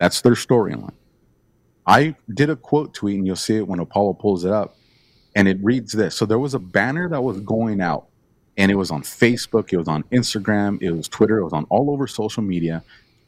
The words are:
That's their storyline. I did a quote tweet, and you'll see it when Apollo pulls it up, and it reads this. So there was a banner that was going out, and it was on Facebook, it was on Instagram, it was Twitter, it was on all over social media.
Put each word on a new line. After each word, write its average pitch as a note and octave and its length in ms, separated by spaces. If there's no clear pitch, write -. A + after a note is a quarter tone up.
That's F2 200
their A#2+ 140
storyline. F2+ 600
I C#3 300
did C#3+ 180
a D3 60
quote - 380
tweet, G2+ 240
and F#2+ 80
you'll F#2 100
see A2 200
it G2+ 120
when F#2 100
Apollo G2 360
pulls F#2 300
it F#2+ 80
up, G#2 240
and G2+ 120
it F#2+ 160
reads A#2 300
this. G#2+ 240
So - 80
there A2 140
was C#3 160
a C3 40
banner A#2 520
that C#3 120
was G#2+ 180
going G#2+ 400
out, E2+ 260
and G2 140
it G2+ 60
was F#2 140
on D2+ 120
Facebook, - 720
it F#2 40
was E2 120
on D2+ 160
Instagram, G#2 760
it F2+ 120
was D#2+ 160
Twitter, A2 300
it F#2+ 60
was D#2+ 80
on D2+ 160
all C3+ 220
over C#3 160
social A2 360
media. E2+ 420